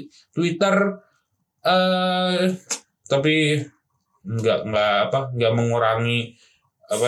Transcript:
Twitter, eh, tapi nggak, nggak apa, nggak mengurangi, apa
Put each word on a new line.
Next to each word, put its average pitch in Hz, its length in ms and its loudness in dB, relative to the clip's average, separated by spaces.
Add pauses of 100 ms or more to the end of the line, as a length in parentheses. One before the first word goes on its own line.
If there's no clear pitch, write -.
(320)
Twitter, 170 420 0 (880)
eh, 185 920 0 (480)
tapi 151 560 0 (640)
nggak, 107 420 0
nggak 104 260 0 (200)
apa, 135 80 0 (140)
nggak 117 200 2
mengurangi, 117 800 0 (540)
apa 110 200 0